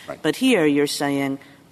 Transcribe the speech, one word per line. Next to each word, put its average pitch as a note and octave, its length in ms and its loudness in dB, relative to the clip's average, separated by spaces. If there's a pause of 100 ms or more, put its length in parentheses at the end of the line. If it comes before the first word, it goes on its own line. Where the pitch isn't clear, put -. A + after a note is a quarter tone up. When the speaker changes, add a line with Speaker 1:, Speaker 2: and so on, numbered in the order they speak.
Speaker 1:
Right. - 140 -12
Speaker 2:
But D#3 160 -2
here A3 300 2
you're D3 200 2
saying C#3 520 -4 (340)